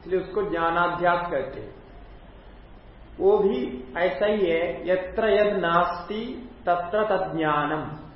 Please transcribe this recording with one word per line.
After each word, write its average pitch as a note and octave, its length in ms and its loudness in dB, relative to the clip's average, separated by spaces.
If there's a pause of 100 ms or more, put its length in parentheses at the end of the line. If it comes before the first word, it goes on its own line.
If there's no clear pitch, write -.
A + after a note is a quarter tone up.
इसलिए F3+ 200 -2
उसको G3 300 -4
ज्ञानाध्यास F3 800 0
कहते C3+ 300 -4
हैं। - 140 -14 (1500)
वो G3 180 6
भी - 460 0 (120)
ऐसा F#3 300 0
ही G#3 240 2
है, E3 380 -2
यत्र F#3 400 0
यद G3+ 280 4
नास्ति F3+ 960 -2 (160)
तत्र F3 380 2
तज्ज्ञानम D#3 1120 -2